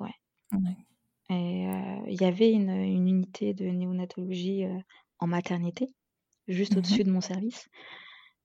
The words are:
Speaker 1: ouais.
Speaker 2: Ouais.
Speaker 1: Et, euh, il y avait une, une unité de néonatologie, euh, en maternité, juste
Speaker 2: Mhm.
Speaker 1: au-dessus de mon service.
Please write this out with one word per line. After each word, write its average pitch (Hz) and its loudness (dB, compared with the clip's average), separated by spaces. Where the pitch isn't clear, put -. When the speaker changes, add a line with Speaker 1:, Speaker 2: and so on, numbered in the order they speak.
Speaker 1:
ouais. - -10
Speaker 2:
Ouais. 185 -2
Speaker 1:
Et, 180 -2
euh, 190 -6
il 185 -4
y 185 6
avait 190 6
une, 202 4
une 190 2
unité 190 0
de 190 -6
néonatologie, 180 -4
euh, 185 -4
en 175 0
maternité, 175 -2
juste 196 0
Speaker 2:
Mhm. 190 4
Speaker 1:
au-dessus 196 4
de 190 4
mon 185 2
service. 185 -6